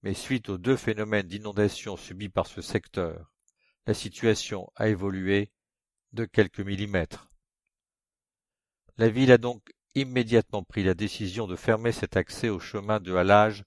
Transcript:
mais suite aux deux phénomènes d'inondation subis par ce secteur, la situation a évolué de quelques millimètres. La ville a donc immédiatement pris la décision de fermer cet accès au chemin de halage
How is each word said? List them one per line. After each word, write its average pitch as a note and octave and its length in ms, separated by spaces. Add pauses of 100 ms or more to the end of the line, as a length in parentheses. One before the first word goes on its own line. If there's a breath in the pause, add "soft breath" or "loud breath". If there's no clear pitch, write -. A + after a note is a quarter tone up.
mais G2 140
suite - 340
aux F#2+ 80
deux A#2+ 200
phénomènes G#2+ 500
d'inondation G2+ 680
subis F#2+ 320
par - 180
ce - 140
secteur, E2+ 680 (540)
la A2 80
situation G#2+ 840
a A2 120
évolué G2 640 (640)
de A2+ 120
quelques - 360
millimètres. G2 680 (1700)
La A2+ 120
ville B2+ 220
a A#2+ 60
donc A#2 240 (320)
immédiatement A#2+ 680
pris - 180
la F#2 140
décision G2+ 500
de F2+ 100
fermer A2+ 360
cet - 260
accès - 320
au F#2+ 100
chemin G#2 400
de F2+ 140
halage G2+ 540